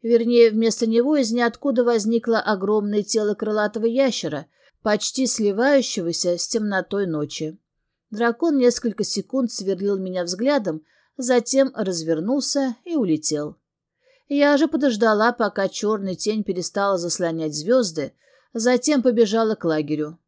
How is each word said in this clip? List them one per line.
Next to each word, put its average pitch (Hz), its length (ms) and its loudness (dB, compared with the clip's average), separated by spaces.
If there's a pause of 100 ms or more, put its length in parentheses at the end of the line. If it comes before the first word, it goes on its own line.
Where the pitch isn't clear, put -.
Вернее, 233 480 6
вместо 226 340 0
него 247 320 2
из 226 140 0
ниоткуда 240 520 0
возникло 226 560 2
огромное 208 640 0
тело 208 320 0
крылатого 214 520 -2
ящера, 233 600 -2 (380)
почти 214 420 -2
сливающегося 202 1120 0
с - 100 -6
темнотой 202 600 -2
ночи. 156 500 -6 (540)
Дракон 233 460 0
несколько 240 460 2
секунд 247 480 -4
сверлил 196 460 -2
меня 185 260 -4
взглядом, 190 600 -2 (340)
затем 254 560 2
развернулся 208 1040 -2 (100)
и 339 100 -6
улетел. 156 600 -2 (720)
Я 285 300 4
же 302 100 4
подождала, 226 680 2
пока 202 340 -2
чёрная 196 460 -4
тень 208 300 -4
перестала 190 560 -2
заслонять 165 560 -4
звёзды, 165 580 0 (400)
затем 247 480 2
побежала 220 540 2
к - 100 -10
лагерю. 151 640 -2